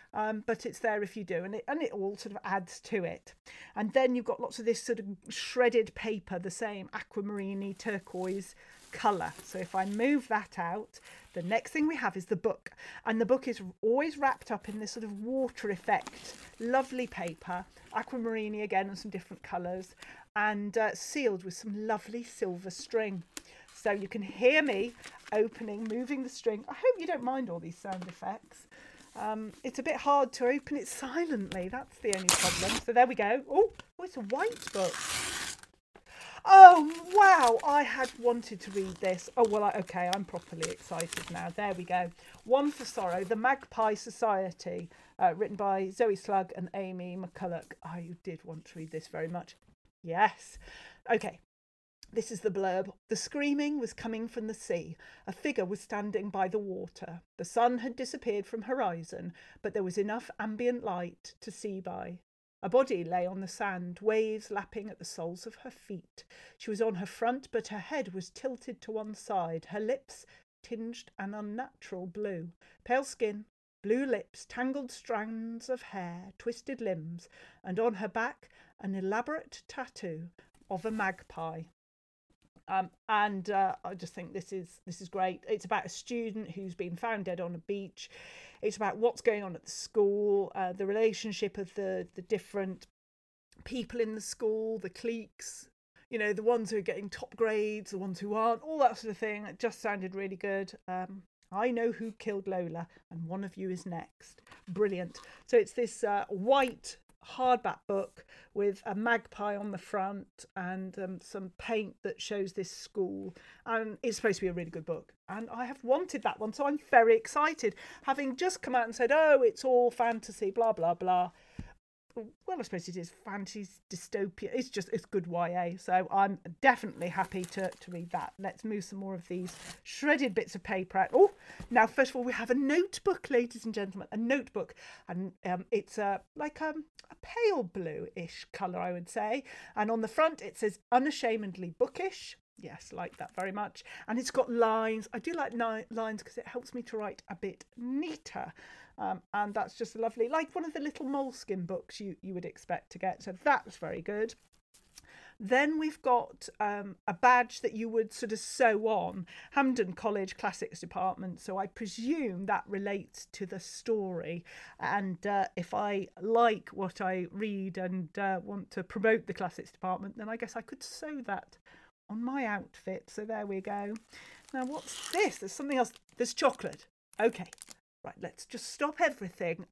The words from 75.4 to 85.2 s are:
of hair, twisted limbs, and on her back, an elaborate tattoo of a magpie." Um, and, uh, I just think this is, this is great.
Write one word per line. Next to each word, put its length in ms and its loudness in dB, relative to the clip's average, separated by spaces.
of 140 -4
hair, 560 -10
twisted 420 -6
limbs, 480 -6
and 160 -2
on 140 2
her 140 -4
back, 420 -4
an 140 -4
elaborate 720 -4
tattoo 640 -10
of 160 -6
a 60 -4
magpie." 720 -6
Um, 220 0
and, 400 2
uh, 240 2
I 100 -10
just 200 -12
think 180 -12
this 180 -8
is, 360 -10
this 160 -12
is 80 -14
great. 360 0